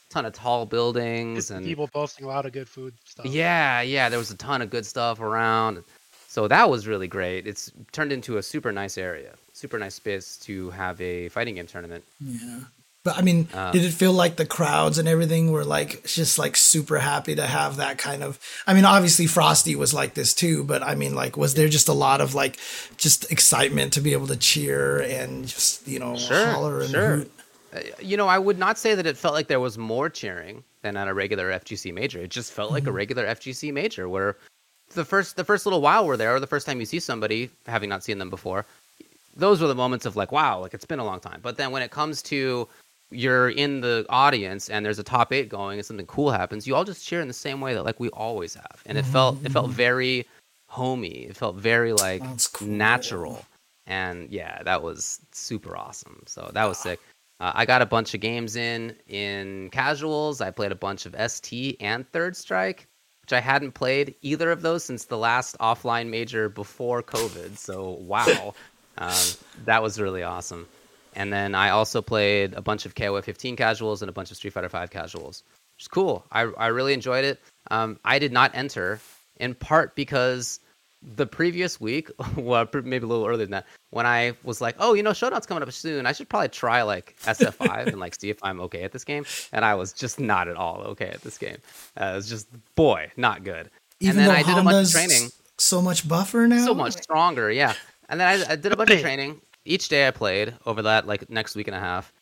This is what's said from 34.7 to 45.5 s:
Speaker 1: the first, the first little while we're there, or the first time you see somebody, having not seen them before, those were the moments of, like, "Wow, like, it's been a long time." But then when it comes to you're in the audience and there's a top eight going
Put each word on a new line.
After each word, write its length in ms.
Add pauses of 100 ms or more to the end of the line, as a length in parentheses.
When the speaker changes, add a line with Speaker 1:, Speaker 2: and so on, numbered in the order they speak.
Speaker 1:
the 100
first, 320
the 80
first 220
little 160
while 260
we're 80
there, 200
or 40
the 80
first 180
time 140
you 60
see 160
somebody, 480 (180)
having 220
not 120
seen 160
them 120
before, 360 (680)
those 240
were 80
the 80
moments 300
of, 100
like, 160
"Wow, 300
like, 120
it's 120
been 140
a 40
long 160
time." 240
But 140
then 140
when 100
it 100
comes 300 (100)
to 340 (460)
you're 400
in 300
the 280
audience 600
and 140
there's 140
a 60
top 280
eight 160
going 300